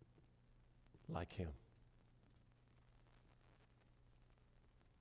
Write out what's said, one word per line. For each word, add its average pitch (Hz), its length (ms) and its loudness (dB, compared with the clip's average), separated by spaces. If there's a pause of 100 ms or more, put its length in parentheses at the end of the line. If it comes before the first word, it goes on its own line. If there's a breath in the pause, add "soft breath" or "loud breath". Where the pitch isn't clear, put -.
(1080)
like 87 240 10
him. 85 180 10 (3500)